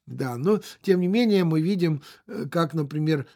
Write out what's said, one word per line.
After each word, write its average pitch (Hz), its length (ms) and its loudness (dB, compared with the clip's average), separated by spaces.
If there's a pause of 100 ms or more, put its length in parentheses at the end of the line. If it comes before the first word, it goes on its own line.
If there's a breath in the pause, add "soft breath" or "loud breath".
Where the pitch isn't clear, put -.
Да, 123 300 -6
но, 190 240 2 (220 loud breath)
тем 185 180 4
не 180 80 0
менее, 208 360 4
мы 160 180 2
видим, 170 400 0 (260 loud breath)
э, - 220 -8
как, 165 240 0
например, 151 600 -2